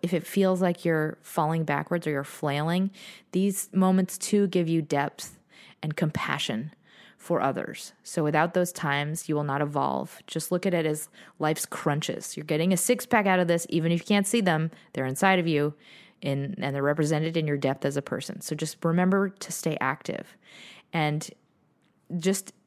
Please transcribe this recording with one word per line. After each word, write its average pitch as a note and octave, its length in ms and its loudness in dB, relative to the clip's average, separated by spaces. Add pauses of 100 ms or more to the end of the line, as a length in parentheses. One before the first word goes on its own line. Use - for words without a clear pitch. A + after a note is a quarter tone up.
if F3 120 -2
it E3 120 -2
feels F#3 360 2
like F3 220 0
you're D#3 360 0
falling D#3+ 440 0
backwards D#3 420 -2
or D#3 40 0
you're C#3+ 140 -2
flailing, D#3+ 680 0 (420)
these F#3+ 400 0
moments F#3 440 4
too G3+ 300 2
give F3 220 2
you E3 120 2
depth - 580 -4 (440)
and D#3 140 -4
compassion D3 800 -2 (440)
for - 240 0
others. - 500 -4 (100)
So - 200 -4
without D#3 320 2
those F3+ 180 0
times, D3 560 -4
you D#3 60 0
will D3 100 0
not C#3+ 160 -2
evolve. C#3+ 680 -2
Just - 260 -6
look F3 120 -2
at F#3+ 80 2
it E3 140 0
as D3+ 220 -4 (300)
life's D#3 280 0
crunches. - 680 -2
You're D3 80 -10
getting E3 280 2
a F3 40 4
six-pack A#3+ 500 2
out F#3 120 6
of F3 100 2
this, E3+ 200 2
even E3 240 2
if E3+ 80 2
you - 60 -18
can't G3+ 200 2
see A#3 140 2
them, D#3+ 300 2 (220)
they're C3 140 -4
inside F#3 320 4
of E3 80 0
you, D3 280 2 (480)
and, C#3 360 -2
and C#3 160 -4
they're C#3 80 -2
represented D#3 540 2
in D#3 100 0
your D3 120 0
depth C3+ 260 -2
as C#3+ 140 -2
a C#3+ 40 -4
person. - 380 -8
So - 140 -6
just - 300 -8
remember F#3 440 2
to - 240 -12
stay - 280 -4
active, - 560 -6 (560)
and D3+ 360 0 (880)
just F#3+ 340 -2 (140)